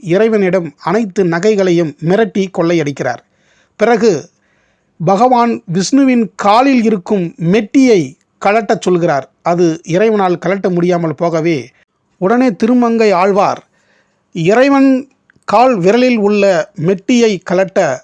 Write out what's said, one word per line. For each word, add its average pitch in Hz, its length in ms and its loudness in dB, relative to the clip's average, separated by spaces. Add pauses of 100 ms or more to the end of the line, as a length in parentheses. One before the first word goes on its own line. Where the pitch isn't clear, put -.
இறைவனிடம் 190 840 0
அனைத்து 196 420 -2
நகைகளையும் 175 760 0
மிரட்டி 190 460 0 (120)
கொள்ளையடிக்கிறார். 156 600 -2 (580)
பிறகு 208 540 0 (760)
பகவான் 233 580 2 (100)
விஷ்ணுவின் 240 600 0
காலில் 240 500 2
இருக்கும் 196 520 -2
மெட்டியை 202 760 0 (300)
கழட்டச் 208 360 0
சொல்கிறார். 165 500 -2 (120)
அது 170 420 0
இறைவனால் 190 600 0
கழட்ட 190 240 -2
முடியாமல் 170 440 -2
போகவே, 160 560 -4 (480)
உடனே 233 360 0
திருமங்கை 226 580 0
ஆழ்வார் 185 540 0 (680)
இறைவன் 262 760 2 (360)
கால் 233 340 2
விரலில் 233 400 2
உள்ள 196 580 0
மெட்டியை 202 640 0 (100)
கழட்ட 180 540 -2